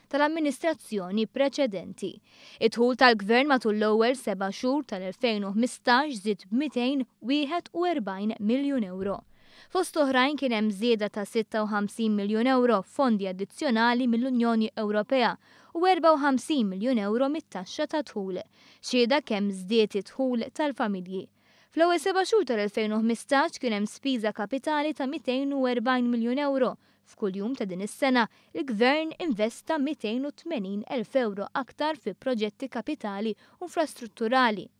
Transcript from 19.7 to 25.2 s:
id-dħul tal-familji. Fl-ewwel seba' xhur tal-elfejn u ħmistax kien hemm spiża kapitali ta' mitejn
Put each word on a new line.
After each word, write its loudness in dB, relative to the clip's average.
id-dħul -2
tal-familji. -4
Fl-ewwel 4
seba' 2
xhur 4
tal-elfejn -2
u 0
ħmistax 0
kien -2
hemm -2
spiża -2
kapitali -2
ta' -4
mitejn -2